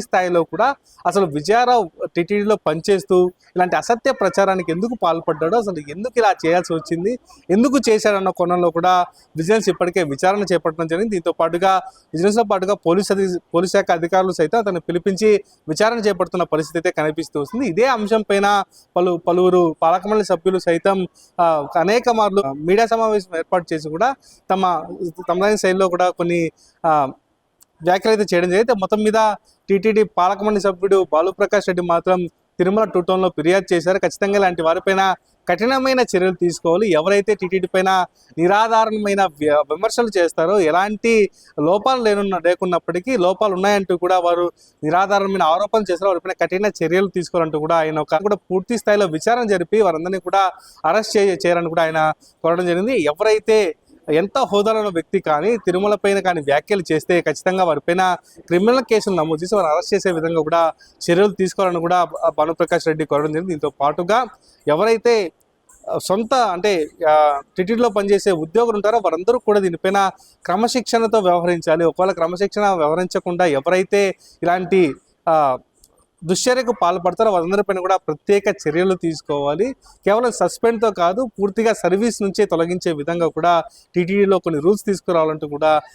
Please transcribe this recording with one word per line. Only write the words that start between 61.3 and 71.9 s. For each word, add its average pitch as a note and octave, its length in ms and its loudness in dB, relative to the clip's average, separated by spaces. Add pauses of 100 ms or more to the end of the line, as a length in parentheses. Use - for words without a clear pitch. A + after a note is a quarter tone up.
తీసుకోవాలని F3+ 480 -2
కూడా, F3 180 0 (260)
ఆ, E3 140 4
భానుప్రకాష్ E3 480 0
రెడ్డి D#3 180 0
కోరడం D3+ 280 -2
జరిగింది. F3 200 -6
దీంతో D3 180 -4 (100)
పాటుగా F3+ 460 0 (400)
ఎవరైతే, G#3+ 680 2 (580)
ఆ, D#3+ 80 -4
సొంత A3 360 -2
అంటే, G#3 380 0 (360)
ఆ, D3+ 340 4 (140)
టీటీడీలో A3 320 0
పనిచేసే G3+ 420 0
ఉద్యోగులు G#3 460 0
ఉంటారో G#3 220 0
వారందరూ F#3 400 0
కూడా G#3 220 0
దీనిపైన F#3+ 500 0 (340)
క్రమశిక్షణతో A3+ 760 0
వ్యవహరించాలి. E3+ 640 0
ఒకవేళ F3+ 280 0